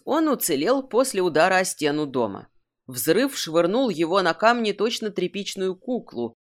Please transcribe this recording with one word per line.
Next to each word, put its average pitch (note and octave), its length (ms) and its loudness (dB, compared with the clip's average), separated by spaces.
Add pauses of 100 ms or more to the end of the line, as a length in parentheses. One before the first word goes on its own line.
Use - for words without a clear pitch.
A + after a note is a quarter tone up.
он D#4 220 0
уцелел G#3+ 560 0
после A#3 380 0
удара F3+ 360 4
о F#3 80 2
стену D3+ 400 -2
дома. A2+ 440 -4 (360)
Взрыв E3+ 500 0
швырнул F3 540 0
его E3+ 320 0
на E3 140 2
камни A3+ 380 2
точно A3 360 -4
тряпичную F#3 680 -6
куклу, F#3 600 -8 (180)